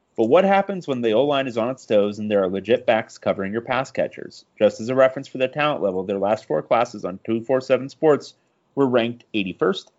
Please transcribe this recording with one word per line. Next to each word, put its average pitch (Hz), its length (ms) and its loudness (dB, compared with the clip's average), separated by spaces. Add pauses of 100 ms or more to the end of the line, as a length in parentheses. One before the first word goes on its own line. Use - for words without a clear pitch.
(160)
But 113 100 0
what 156 180 4
happens 196 440 0
when 127 140 -4
the 117 120 0
O-line 135 340 0
is 117 100 -8
on 113 120 -2
its 131 160 -10
toes 104 340 2
and 107 100 -6
there 101 140 2
are 92 60 0
legit 98 360 0
backs 113 320 0
covering 101 340 -4
your 113 100 -4
pass 127 300 -4
catchers? - 540 -8 (140)
Just 104 200 4
as 110 100 -8
a 131 60 -2
reference 131 320 4
for 127 120 -10
their 127 80 0
talent 147 340 -2
level, 92 220 -2
their 98 160 -4
last 101 260 0
four 151 160 -2
classes 117 420 -2
on 92 220 -8
two 113 180 -2
four 131 180 0
seven 131 280 -2
Sports - 460 0 (400)
were 139 120 2
ranked 120 360 0 (100)
eighty-first, - 640 -2